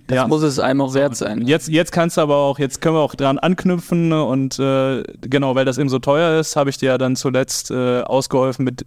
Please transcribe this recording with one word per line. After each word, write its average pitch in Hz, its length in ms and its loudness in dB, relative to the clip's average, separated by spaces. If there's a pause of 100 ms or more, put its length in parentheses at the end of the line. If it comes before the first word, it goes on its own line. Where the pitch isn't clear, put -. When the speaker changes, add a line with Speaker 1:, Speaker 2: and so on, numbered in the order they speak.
Speaker 1:
Das 127 80 0
Speaker 2:
ja. 127 120 2
Speaker 1:
muss 156 140 2
es 143 160 0
einem 135 240 2
auch 131 120 -2
wert 135 220 2
sein. 113 300 -4
Speaker 2:
Jetzt, 160 220 2
jetzt 156 240 0
kannst 170 240 0
du 175 40 4
aber 147 160 2
auch, 139 220 0
jetzt 139 220 -4
können 160 160 2
wir 156 40 4
auch 143 140 0
dran 139 240 0
anknüpfen, 170 720 0
ne, 156 140 2
und, 135 360 -2
äh, 135 440 0 (200)
genau, 135 320 0
weil 131 100 2
das 127 140 -4
eben 143 100 0
so 127 120 0
teuer 156 380 2
ist, 156 180 -2
hab 139 120 2
ich 135 80 -4
dir 131 140 0
ja 127 80 2
dann 127 180 0
zuletzt, 131 540 -2
äh, 123 320 0
ausgeholfen 131 600 0
mit 127 220 -4